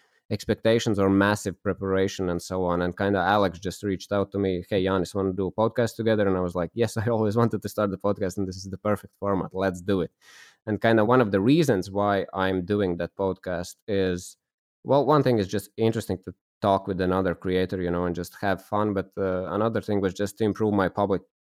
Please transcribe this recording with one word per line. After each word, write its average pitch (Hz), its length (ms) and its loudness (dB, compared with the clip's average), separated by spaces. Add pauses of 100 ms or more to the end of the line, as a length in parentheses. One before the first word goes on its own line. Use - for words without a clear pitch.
(300)
expectations 113 680 0
or 98 100 4
massive 101 540 2
preparation 95 680 -2
and 87 120 -2
so 92 240 -4
on. 87 180 2
And 90 140 -2
kinda 98 220 0
Alex 92 400 2
just 92 240 -8
reached 101 300 -4
out 101 200 0
to 98 60 -4
me, 92 300 -2
"Hey, 95 160 0
Giannis, 95 300 0
wanna 95 180 0
do 95 140 -2
a 87 60 -4
podcast 113 440 0
together?" 107 320 2
And 92 80 2
I 90 40 0
was 90 140 -2
like, 87 200 -2
"Yes, 117 220 0
<laughs> 104 100 -2
I - 20 -
always 110 280 2
wanted 113 260 2
to 104 60 -8
start 104 220 -2
the 92 80 -6
podcast 101 400 -2
and 98 80 -2
this 92 100 -8
is 95 140 -14
the 95 80 -10
perfect - 400 -4
format. 98 360 -2
Let's 92 260 -2
do 95 220 0
it." - 100 -6 (540)
And 104 160 -2
kinda 113 220 6
one 123 180 6
of 101 100 0
the 98 80 2
reasons 120 500 2
why 101 440 0
I'm 95 320 0
doing 95 320 0
that 87 180 -6
podcast 90 600 -4 (100)
is, 92 500 -2 (480)
well, 131 220 2
one 147 160 4
thing 123 160 2
is 92 100 0
just 101 300 -6
interesting 110 460 -2
to 92 100 -14 (260)
talk 98 260 2
with 92 140 -4
another 92 340 0
creator, 92 460 -2
you 87 100 -2
know, 87 140 -2
and 87 100 -2
just 87 280 -10
have 95 200 -2
fun. 107 300 -2
But, 95 240 -4
uh, 92 340 -2
another 107 300 0
thing 101 200 -2
was 95 120 0
just 101 260 -6
to 113 60 0
improve 104 300 0
my 95 140 2
public 98 340 0 (240)